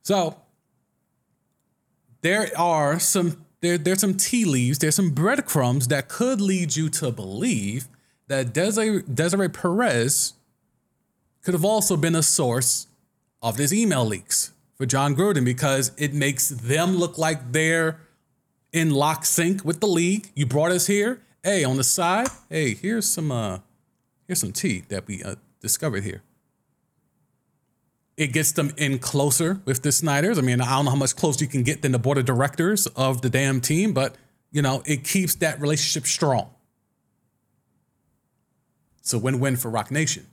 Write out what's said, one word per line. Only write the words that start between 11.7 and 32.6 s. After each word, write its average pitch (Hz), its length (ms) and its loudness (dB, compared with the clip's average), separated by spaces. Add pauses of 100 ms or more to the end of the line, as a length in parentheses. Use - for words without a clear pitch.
been 165 180 2
a 160 80 2
source 127 640 0 (560)
of 113 140 -2
these 143 180 0
email 180 300 2
leaks - 480 -4 (240)
for 135 100 -4
John 135 300 0
Gruden 170 280 2
because 131 540 0
it 147 160 -2
makes - 340 0
them 147 480 0
look 175 220 -2
like 156 340 -2
they're 160 480 0 (720)
in 160 180 2
lock 143 340 2
sync 175 400 0
with 165 160 -2
the 214 60 2
league. 180 480 0
You 139 120 0
brought 147 240 2
us 180 160 2
here. 208 360 0 (200)
Hey, 185 220 2
on 131 120 2
the 135 80 0
side, 190 440 0 (200)
hey, 156 260 -2
here's 214 320 -4
some, 156 260 -2
uh, 104 260 -4 (680)
here's 180 140 -4
some 98 120 -6
tea 107 360 -4
that 95 180 -8
we, 95 160 -10
uh, 98 120 -10 (260)
discovered 110 440 -4
here. - 180 -10 (1900)
It 143 180 -2
gets 156 180 2
them 147 240 -2
in 139 220 0
closer 147 640 0
with 123 160 0
the 143 120 0
Snyders. 160 460 2
I 139 40 2
mean, 123 180 2
I 127 160 2
don't 147 80 2
know 135 60 2
how 117 60 2
much 135 200 0
closer 151 260 0
you 127 80 -2
can 131 120 0
get - 180 0
than 135 120 0
the 127 60 2
board 135 200 2
of 123 80 2
directors 139 600 0